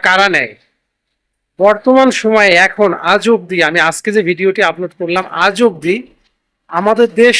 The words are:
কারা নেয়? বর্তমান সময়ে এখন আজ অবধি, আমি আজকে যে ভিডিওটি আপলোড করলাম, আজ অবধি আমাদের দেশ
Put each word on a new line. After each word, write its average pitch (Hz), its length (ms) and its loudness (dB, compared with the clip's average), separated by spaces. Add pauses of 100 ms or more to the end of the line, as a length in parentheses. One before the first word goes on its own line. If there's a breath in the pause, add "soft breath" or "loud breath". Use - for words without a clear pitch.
কারা 190 300 2
নেয়? 120 160 -4 (1080)
বর্তমান 233 500 2 (140)
সময়ে 214 300 2 (140)
এখন 196 240 0 (220)
আজ 196 120 0 (100)
অবধি, 180 240 -4 (100)
আমি 165 100 -2 (100)
আজকে - 280 -6
যে 220 120 2
ভিডিওটি 185 320 -2 (100)
আপলোড 170 300 -10
করলাম, 180 240 -4 (200)
আজ 196 120 0 (120)
অবধি 170 280 -4 (760)
আমাদের 220 380 0 (120)
দেশ 240 200 4